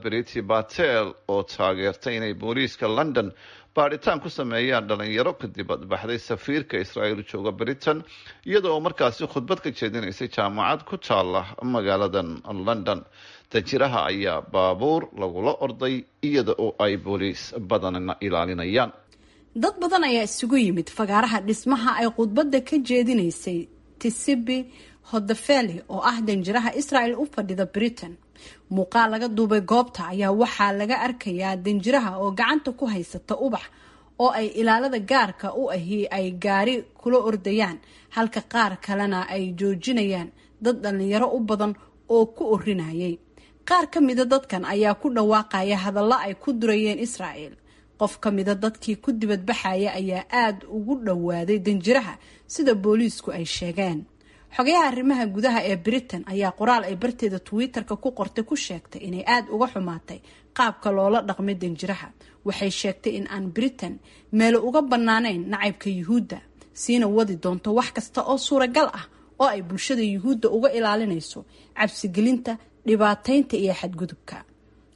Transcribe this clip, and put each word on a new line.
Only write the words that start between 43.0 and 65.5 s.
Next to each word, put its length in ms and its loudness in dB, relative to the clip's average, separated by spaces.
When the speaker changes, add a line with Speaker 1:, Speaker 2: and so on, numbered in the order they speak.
Speaker 2:
Qaar 240 4
ka 100 0
mida 240 4
dadkan 400 0
ayaa 300 2
ku 160 -2
dhawaaqaya 640 2
hadallo 380 2
ay 200 -2
ku 200 -4
durayeen 440 2
Israa'iil. 560 -8
Qof 220 0
ka 100 0
mida 240 0
dadkii 480 -4
ku 100 0
dibad 340 -2
baxaya 520 0
ayaa 320 -4
aad 400 2
ugu 240 -2
dhowaaday 540 0
danjiraha, 600 2
sida 280 2
booliisku 560 2
ay 140 -6
sheegeen. 600 -4
Xogayaha 360 4
arrimaha 380 2
gudaha 380 2
ee 120 0
Britain 520 -2
ayaa 240 0
qoraal 320 2
ay 120 -6
barteeda 440 -4
Twitter-ka 560 -4
ku 160 -2
qortay 320 -4
ku 120 -4
sheegtay 440 -10
inay 240 -8
aad 240 2
uga 240 0
xumaatay 480 -8
qaabka 400 0
loola 320 4
dhaqmay 320 -2
danjiraha. 520 -6
Waxay 260 -2
sheegtay 460 -4
in 160 -6
aan 160 -6
Britain 480 -4
meel 280 6
uga 220 2
bannaanayn 640 2
nacaybka 400 -2